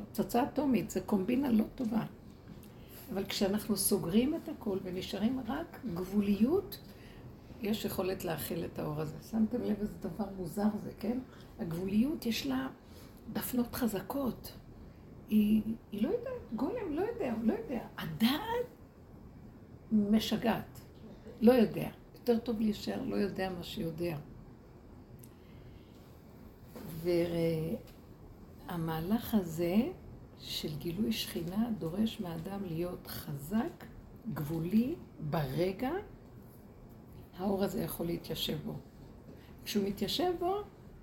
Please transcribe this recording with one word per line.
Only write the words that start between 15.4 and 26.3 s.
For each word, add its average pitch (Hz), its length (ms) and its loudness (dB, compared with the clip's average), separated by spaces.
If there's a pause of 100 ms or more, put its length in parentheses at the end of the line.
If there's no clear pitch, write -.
היא 202 120 0
לא 262 40 4
יודעת, 480 260 0 (220)
גולם 370 380 0
לא 311 80 0
יודע, 415 320 0
הוא 226 100 -2
לא 220 100 6
יודע. 349 340 -4 (100)
הדעת 220 440 2 (1500)
משגעת, 214 880 4 (640)
לא 226 100 12
יודע. 175 380 6 (260)
יותר 233 240 4
טוב 226 220 0
להישאר, 202 420 0
לא 202 120 -2
יודע 190 340 0
מה 175 140 -6
שיודע. 165 540 -2 (4000)